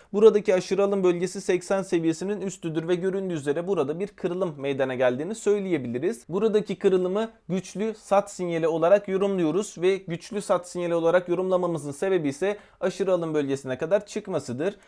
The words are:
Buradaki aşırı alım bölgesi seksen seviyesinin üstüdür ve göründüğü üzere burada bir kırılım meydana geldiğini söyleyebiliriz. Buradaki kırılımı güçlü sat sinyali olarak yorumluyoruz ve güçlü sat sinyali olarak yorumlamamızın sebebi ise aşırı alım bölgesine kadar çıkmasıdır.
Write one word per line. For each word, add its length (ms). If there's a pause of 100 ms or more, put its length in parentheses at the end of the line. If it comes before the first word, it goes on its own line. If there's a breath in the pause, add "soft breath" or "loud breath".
(140 soft breath)
Buradaki 420
aşırı 280
alım 200
bölgesi 380
seksen 400
seviyesinin 600
üstüdür 460
ve 80
göründüğü 380
üzere 340
burada 320
bir 80
kırılım 500
meydana 380
geldiğini 400
söyleyebiliriz. 960
Buradaki 460
kırılımı 540 (180)
güçlü 500
sat 340
sinyali 360
olarak 400
yorumluyoruz 720
ve 180
güçlü 460
sat 280
sinyali 260
olarak 340
yorumlamamızın 600
sebebi 360
ise 300 (220 loud breath)
aşırı 340
alım 200
bölgesine 440
kadar 280
çıkmasıdır. 540 (280 soft breath)